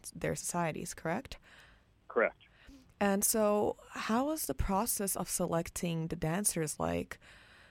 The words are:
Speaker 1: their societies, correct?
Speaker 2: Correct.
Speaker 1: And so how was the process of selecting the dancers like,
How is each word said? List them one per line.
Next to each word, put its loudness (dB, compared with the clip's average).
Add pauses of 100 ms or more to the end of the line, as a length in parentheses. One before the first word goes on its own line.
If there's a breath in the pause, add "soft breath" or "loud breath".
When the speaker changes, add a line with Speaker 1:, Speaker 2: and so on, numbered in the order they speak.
(160)
Speaker 1:
their -2
societies, -4
correct? -6 (720 soft breath)
Speaker 2:
Correct. 2 (640 loud breath)
Speaker 1:
And 4
so 4 (140)
how 0
was -2
the -2
process 0
of -4
selecting 0
the -4
dancers 0
like, -2 (520 soft breath)